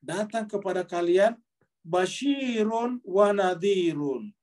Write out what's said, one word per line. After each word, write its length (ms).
Datang 480
kepada 320
kalian 560
basyirun 1200
wa 240
nadhirun. 1120